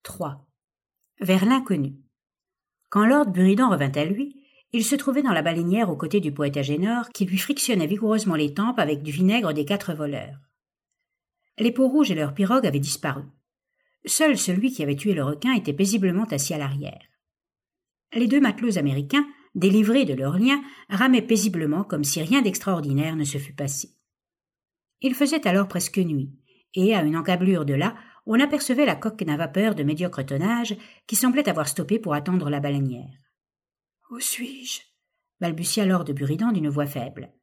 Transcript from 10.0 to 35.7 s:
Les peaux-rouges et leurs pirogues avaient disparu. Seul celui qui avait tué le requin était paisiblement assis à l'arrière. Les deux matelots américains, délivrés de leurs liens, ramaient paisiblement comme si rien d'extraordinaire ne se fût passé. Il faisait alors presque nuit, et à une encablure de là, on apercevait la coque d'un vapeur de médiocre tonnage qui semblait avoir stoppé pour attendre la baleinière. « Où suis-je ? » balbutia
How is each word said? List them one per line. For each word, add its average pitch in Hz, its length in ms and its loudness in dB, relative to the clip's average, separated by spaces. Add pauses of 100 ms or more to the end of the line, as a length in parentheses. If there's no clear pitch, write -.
Les 233 140 2
peaux-rouges 262 380 2
et 175 40 0
leurs 147 180 -2
pirogues 208 340 2
avaient 143 120 0
disparu. 139 460 -4 (800)
Seul 302 320 2
celui 202 340 0
qui 170 100 -6
avait 143 140 0
tué 208 160 0
le 151 120 0
requin 147 280 -2
était 170 220 0
paisiblement 190 560 0
assis 143 240 -4
à 151 40 -4
l'arrière. 135 460 -8 (1080)
Les 233 140 2
deux 277 120 4
matelots 226 380 2
américains, 143 480 0 (280)
délivrés 208 520 4
de 139 80 -2
leurs 139 240 -2
liens, 269 240 2 (260)
ramaient 240 320 4
paisiblement 185 640 0
comme 147 200 -2
si 156 180 -2
rien 247 180 2
d'extraordinaire 160 760 0
ne 151 80 0
se 143 120 -4
fût - 180 -10
passé. - 360 -8 (1120)
Il 254 120 0
faisait 294 320 0
alors 190 220 4
presque - 300 -4
nuit, 151 320 -2 (420)
et 196 220 2
à 180 80 2
une 151 140 2
encablure 180 500 2
de 139 80 0
là, 180 200 0 (360)
on 233 100 4
apercevait 285 440 2
la 190 100 2
coque 208 300 -6
d'un 147 140 -2
vapeur 180 360 0
de 151 80 -4
médiocre 156 400 -2
tonnage 202 540 -2 (300)
qui 220 100 -4
semblait 254 320 2
avoir 156 180 -2
stoppé 185 320 -2
pour 180 140 -4
attendre 147 380 -2
la 143 100 -2
baleinière. « 139 480 -2 (1000)
Où 240 100 -14
suis-je ? » 254 600 -8 (600)
balbutia 170 460 -2